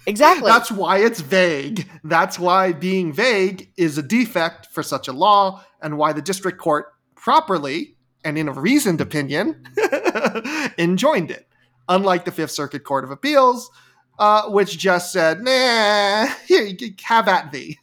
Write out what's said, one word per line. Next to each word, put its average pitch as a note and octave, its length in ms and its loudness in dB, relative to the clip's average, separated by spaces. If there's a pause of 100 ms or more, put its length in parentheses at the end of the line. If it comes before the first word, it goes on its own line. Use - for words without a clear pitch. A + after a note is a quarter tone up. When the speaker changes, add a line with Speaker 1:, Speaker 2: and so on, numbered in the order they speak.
Speaker 1:
Exactly. B3+ 420 4
Speaker 2:
That's A3+ 220 4
why F#3+ 280 0
it's A3 200 2
vague. E3 720 -2 (160)
That's E3 340 0
why F3+ 320 2
being F3 400 -2
vague G3 640 -2
is D#3 220 -2
a D#3 40 -4
defect A3+ 640 -2
for - 140 -10
such C#3 280 -8
a - 20 -10
law, F#3+ 500 2 (200)
and D3+ 160 -6
why D3+ 160 0
the D3 80 -4
district F#3 360 -6
court D3+ 280 0 (300)
properly, F#3+ 800 -2 (260)
and D3+ 140 -4
in D#3 100 -2
a C3+ 60 -6
reasoned F#3 480 0
opinion, D3 720 -4
<laughs> C#4+ 1040 -2
enjoined F#3 540 0
it. - 180 -16 (400)
Unlike F#3 340 2
the F3 80 -6
Fifth D#3 200 -6
Circuit C#3 340 -8
Court C3+ 180 -2
of B2+ 80 -14
Appeals, B3+ 580 2 (480)
uh, G#3+ 320 4
which G3 280 0
just F3 340 0
said, E3 300 0
"Nah, A3 840 2 (200)
here, F4 160 4
you F#3+ 160 -8
c-, A3 240 -12
have A#3 240 2
at D#3 240 0
thee." D3 320 -12